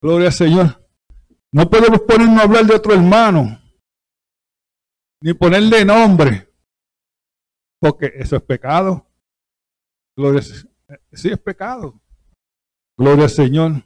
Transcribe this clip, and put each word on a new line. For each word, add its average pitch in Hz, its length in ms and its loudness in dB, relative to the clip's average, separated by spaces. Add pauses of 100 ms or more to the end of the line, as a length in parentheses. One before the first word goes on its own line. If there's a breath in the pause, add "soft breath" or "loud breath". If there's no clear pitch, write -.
Gloria 170 260 -2
al 165 60 -2
Señor. 170 540 -2 (640)
No 160 180 0
podemos 220 320 2
ponernos 226 380 2
a 220 40 2
hablar 220 220 2
de 220 100 4
otro 214 180 0
hermano, 175 640 0 (1600)
ni 160 120 -6
ponerle 208 500 2
nombre, 190 680 0 (1300)
porque 147 360 -4
eso 135 220 -8
es 127 60 -6
pecado. 165 600 -4 (1120)
Gloria 139 220 -2
al - 60 -14
Se-, 107 240 -20 (420)
sí, - 180 -8
es - 100 -10
pecado. 196 600 -16 (1000)
Gloria 143 280 2
al 143 40 0
Señor. 147 560 -2